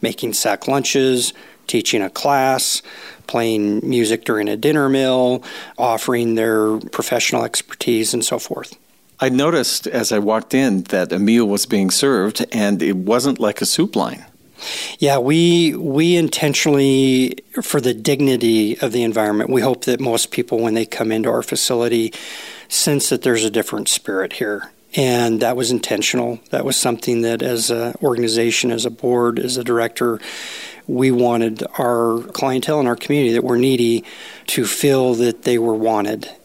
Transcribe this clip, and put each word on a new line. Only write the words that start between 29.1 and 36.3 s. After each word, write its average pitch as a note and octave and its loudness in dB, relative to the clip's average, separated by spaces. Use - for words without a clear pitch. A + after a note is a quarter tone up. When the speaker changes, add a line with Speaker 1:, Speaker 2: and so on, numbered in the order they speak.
Speaker 1:
as B2 -4
a A#2+ -6
director, A#2 0
we C3 2
wanted A#2 2
our A#2 2
clientele C3+ 0
and C3 2
our A#2+ 0
community C#3 0
that B2 0
were B2 2
needy A#2+ 2
to - -2
feel C3 2
that A#2 0
they B2 2
were A2+ 2
wanted A2 0